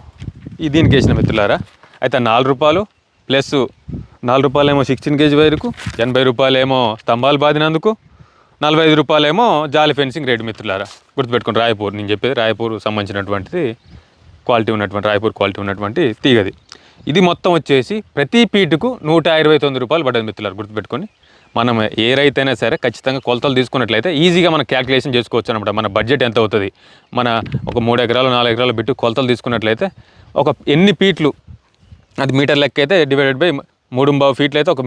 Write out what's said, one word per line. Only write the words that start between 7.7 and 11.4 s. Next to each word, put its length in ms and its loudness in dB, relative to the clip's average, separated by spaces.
నలభై 240 2
ఐదు 120 4
రూపాయలేమో 460 2
జాలి 240 2
ఫెన్సింగ్ 320 -4
రేటు 180 -2
మిత్రులారా. 380 -6
గుర్తుపెట్టుకోండి, 460 -2